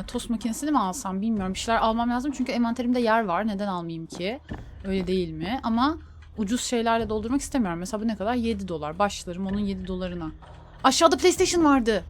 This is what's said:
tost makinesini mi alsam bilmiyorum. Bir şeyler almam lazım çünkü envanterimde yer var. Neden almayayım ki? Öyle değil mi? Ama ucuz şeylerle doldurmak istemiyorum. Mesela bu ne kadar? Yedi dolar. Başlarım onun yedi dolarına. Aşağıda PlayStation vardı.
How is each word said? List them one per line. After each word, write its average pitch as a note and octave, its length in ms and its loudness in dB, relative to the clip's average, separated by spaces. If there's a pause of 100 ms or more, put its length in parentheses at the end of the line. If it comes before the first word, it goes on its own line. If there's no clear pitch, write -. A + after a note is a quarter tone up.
tost - 220 -6
makinesini A#3 420 -2
mi C#4 80 4
alsam F#3+ 420 -2
bilmiyorum. G3+ 320 -2
Bir F#3 60 -6
şeyler A3+ 200 0
almam A#3 300 2
lazım B3 220 0
çünkü B3+ 200 -2
envanterimde A#3+ 480 0
yer A3+ 260 4
var. F#3 220 0
Neden G3+ 200 -2
almayayım E3+ 380 -4
ki? G3+ 340 -6 (460)
Öyle F#3+ 220 0
değil F3+ 220 0
mi? E3+ 340 -4
Ama A#3+ 340 2 (400)
ucuz A3 240 -2
şeylerle A3+ 480 0
doldurmak A3 320 -2
istemiyorum. F#3 380 -2
Mesela G3+ 240 -6
bu A3+ 40 -2
ne A3+ 80 -2
kadar? G3+ 180 -2
Yedi A3+ 340 -2
dolar. D#3 320 -6
Başlarım G3 480 -2
onun G3 120 -2
yedi G3 280 -4
dolarına. F3+ 440 -6 (520)
Aşağıda C4+ 340 6
PlayStation F4 480 4
vardı. A3+ 440 4